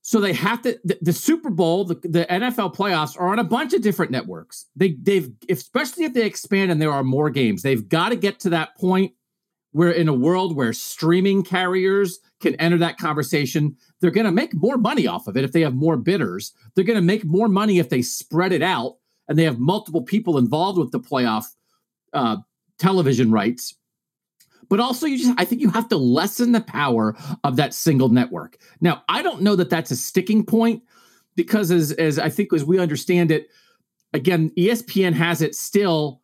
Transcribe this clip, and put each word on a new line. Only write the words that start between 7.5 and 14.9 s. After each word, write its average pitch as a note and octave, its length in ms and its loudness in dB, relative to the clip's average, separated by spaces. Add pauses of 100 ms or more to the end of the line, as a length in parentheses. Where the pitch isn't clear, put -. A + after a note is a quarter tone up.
they've B2 260 0
gotta F3+ 300 0
get G3 240 -2
to F#3+ 80 -2
that D#3+ 280 -2
point F#3 360 0 (600)
where E3+ 180 4
in D#3+ 180 2
a D3 40 2
world E3+ 440 0
where A#2 160 -2
streaming F#3 720 0
carriers F#3 760 0 (220)
can D3+ 140 0
enter E3+ 240 2
that E3+ 180 0
conversation, D3 800 -2 (240)
they're F3+ 100 4
gonna G#3 200 2
make A#3+ 220 0
more G#3 240 0
money A3 300 2